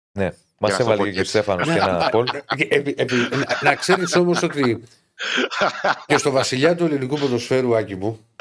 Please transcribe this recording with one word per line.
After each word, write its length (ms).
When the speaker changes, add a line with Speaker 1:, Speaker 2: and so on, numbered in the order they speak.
Speaker 1:
Ναι. 120
Speaker 2:
Για 100
Speaker 1:
Μας 120
Speaker 2:
να 60
το 60
Speaker 1:
έβαλε 160
Speaker 2:
πω 80
Speaker 1:
και 60
Speaker 2:
και 80
Speaker 1:
ο 40
Στέφανος 440
Speaker 3:
Ναι. 60
Speaker 1:
και 60
ένα 320
poll. 140
Speaker 3:
Ε, 80
ε, 60
ε, 80
να, 260
να 120
ξέρεις 420
όμως 260
ότι 400
Speaker 2:
<laughs> 600
Speaker 3:
και 120
στο 120
βασιλιά 440
του 100
ελληνικού 340
ποδοσφαίρου, 580
Άκη 200
μου 300